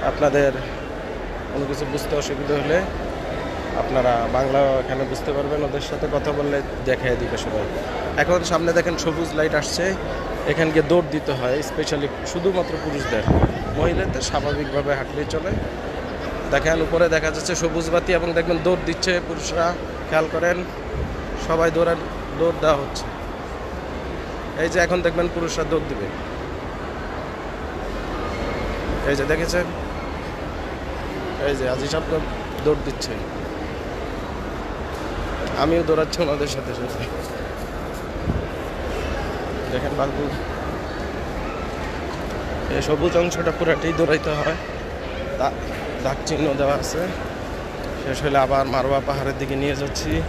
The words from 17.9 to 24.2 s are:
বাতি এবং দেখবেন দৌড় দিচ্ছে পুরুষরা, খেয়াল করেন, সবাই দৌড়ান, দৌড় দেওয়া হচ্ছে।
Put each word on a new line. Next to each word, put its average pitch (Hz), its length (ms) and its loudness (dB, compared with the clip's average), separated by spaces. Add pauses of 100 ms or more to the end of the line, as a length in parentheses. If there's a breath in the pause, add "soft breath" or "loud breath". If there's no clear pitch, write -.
বাতি 175 260 4
এবং 170 180 0
দেখবেন 170 280 2
দৌড় 180 240 4
দিচ্ছে 180 240 2 (140)
পুরুষরা, 165 400 0 (420)
খেয়াল 156 240 4
করেন, 170 240 2 (880)
সবাই 165 280 6
দৌড়ান, 170 240 4 (400)
দৌড় 165 240 4
দেওয়া 151 180 6
হচ্ছে। - 240 -4 (1600)